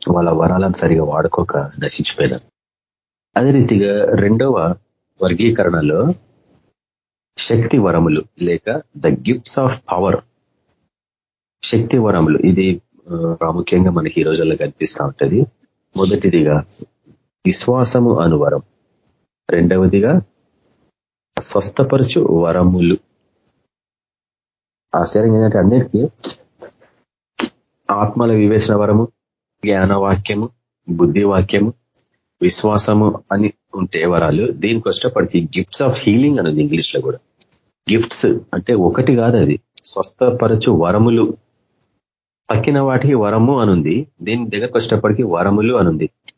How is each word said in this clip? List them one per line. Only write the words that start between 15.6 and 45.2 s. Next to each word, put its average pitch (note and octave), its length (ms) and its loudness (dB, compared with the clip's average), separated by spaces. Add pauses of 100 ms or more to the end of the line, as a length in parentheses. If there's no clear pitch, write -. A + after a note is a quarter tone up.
మొదటిదిగా E2+ 640 0 (800)
విశ్వాసము A#2+ 760 0
అను E2 180 2
వరం, C#2+ 240 0 (880)
రెండవదిగా F#2 720 2 (1200)
స్వస్థపరచు - 800 -2
వరములు. F2 760 2 (2000)
ఆశ్చర్యం G#2+ 400 2
ఏంటంటే A2 220 4
అన్నిటికీ A#2 500 2 (1800)
ఆత్మల A2+ 400 0
వివేచన G#2+ 440 2
వరము, G#2 320 2 (580)
జ్ఞానవాక్యము, G2 840 0 (400)
బుద్ధివాక్యము, G2 840 0 (680)
విశ్వాసము G#2+ 880 0
అని G2+ 220 0 (220)
ఉంటే F2+ 300 -4
వరాలు, E2 460 0
దీనికి A2+ 380 -4
వచ్చేటప్పటికి F#2 600 -2 (100)
gifts D3 280 -2
of A#2+ 60 0
healing B2+ 460 2
అని E2+ 100 0
ఉంది D2+ 120 0
ఇంగ్లీష్ E2 340 -2
లో - 60 -2
కూడా. - 160 -6 (760)
గిఫ్ట్స్ A2+ 340 -2
అంటే - 480 -2
ఒకటి A#2 420 2
కాదు, A#2 220 2
అది D2 220 0 (260)
స్వస్థపరచు A#2 840 0
వరములు, G#2+ 640 2 (1120)
తక్కిన C#3 300 0
వాటికి C3+ 340 0
వరము A2+ 460 2
అనుంది, F#2 480 0 (140)
దీని A2+ 280 -4
దగ్గరకు A2 280 -4
వచ్చేటప్పటికి G#2+ 460 0